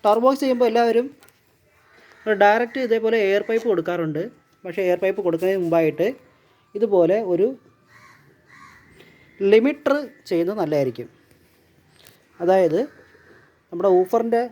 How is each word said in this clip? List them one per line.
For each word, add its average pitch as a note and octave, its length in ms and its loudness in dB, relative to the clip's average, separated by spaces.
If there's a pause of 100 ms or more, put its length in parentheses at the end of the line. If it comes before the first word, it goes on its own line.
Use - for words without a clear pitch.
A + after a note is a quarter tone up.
ടവർ G#3+ 220 2
ബോക്സ് C4+ 180 2
ചെയ്യുമ്പോൾ B3 280 0
എല്ലാവരും A#3 340 0 (1120)
നമ്മൾ G#3+ 260 -2
ഡയറക്റ്റ് A#3 440 2
ഇതേപോലെ A3+ 300 0 (100)
എയർ G3+ 220 0
പൈപ്പ് A3+ 220 -2
കൊടുക്കാറുണ്ട്. E3+ 500 -4 (440)
പക്ഷേ F#3 220 -8
എയർ F3 180 2
പൈപ്പ് F#3+ 220 -2
കൊടുക്കുന്നതിന് F3+ 360 -2
മുമ്പായിട്ട് E3 440 0 (680)
ഇതുപോലെ G3+ 440 2 (140)
ഒരു G3 160 0 (2000)
ലിമിറ്റർ C4+ 420 2 (340)
ചെയ്യുന്നത് F3+ 320 -2
നല്ലതായിരിക്കും. C3+ 480 -4 (1300)
അതായത് F3+ 360 2 (920)
നമ്മുടെ F#3+ 260 0
woofer-ൻ്റെ A#3 540 0